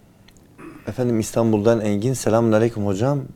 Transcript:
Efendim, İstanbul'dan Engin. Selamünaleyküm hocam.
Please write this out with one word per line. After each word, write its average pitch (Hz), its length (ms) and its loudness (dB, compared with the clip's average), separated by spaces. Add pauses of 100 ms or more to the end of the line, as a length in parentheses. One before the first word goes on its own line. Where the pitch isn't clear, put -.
(880)
Efendim, 120 340 -2
İstanbul'dan 113 600 2
Engin. 104 320 -2
Selamünaleyküm 113 760 2
hocam. 120 340 -2 (160)